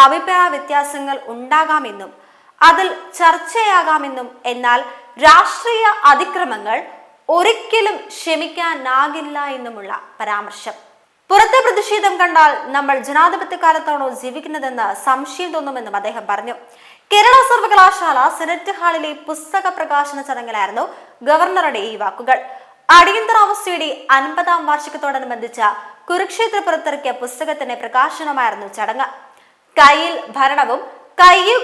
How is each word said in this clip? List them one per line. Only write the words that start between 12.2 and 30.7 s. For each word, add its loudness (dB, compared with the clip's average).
കണ്ടാൽ 4
നമ്മൾ -2
ജനാധിപത്യ 0
കാലത്താണോ 0
ജീവിക്കുന്നതെന്ന് -8
സംശയം -4
തോന്നുമെന്നും -8
അദ്ദേഹം -8
പറഞ്ഞു. -6
കേരള 6
സർവകലാശാല 4
സെനറ്റ് -4
ഹാളിലെ -2
പുസ്തക -6
പ്രകാശന -4
ചടങ്ങിലായിരുന്നു -6
ഗവർണറുടെ 0
ഈ -12
വാക്കുകൾ. -2
അടിയന്തരാവസ്ഥയുടെ 2
അൻപതാം -2
വാർഷികത്തോടനുബന്ധിച്ച -6
കുരുക്ഷേത്ര -2
പുറത്തിറക്കിയ -4
പുസ്തകത്തിന്റെ -8
പ്രകാശനമായിരുന്നു -4
ചടങ്ങ്. -6
കയ്യിൽ 4
ഭരണവും 0